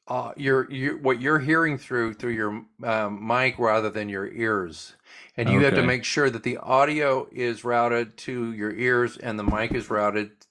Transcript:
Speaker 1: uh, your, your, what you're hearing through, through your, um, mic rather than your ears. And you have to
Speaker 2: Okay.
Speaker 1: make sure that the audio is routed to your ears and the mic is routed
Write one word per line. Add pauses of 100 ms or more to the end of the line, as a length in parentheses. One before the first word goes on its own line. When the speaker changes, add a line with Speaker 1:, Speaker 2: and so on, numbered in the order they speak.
Speaker 1:
uh,
your,
your,
what
you're
hearing
through,
through
your, (200)
um,
mic
rather
than
your
ears. (420)
And
you
have
to
Speaker 2:
Okay.
Speaker 1:
make
sure
that
the
audio
is
routed
to
your
ears
and
the
mic
is
routed (200)